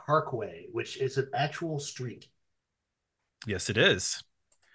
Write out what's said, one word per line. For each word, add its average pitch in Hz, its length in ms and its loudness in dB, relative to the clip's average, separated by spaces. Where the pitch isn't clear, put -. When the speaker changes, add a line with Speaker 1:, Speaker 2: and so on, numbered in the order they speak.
Speaker 1:
Parkway, - 680 0
which 117 260 -4
is 135 200 0
an 131 160 2
actual 151 460 0
street. 123 480 -8
Speaker 2:
Yes, 98 220 -2
it 101 80 0
is. 131 460 4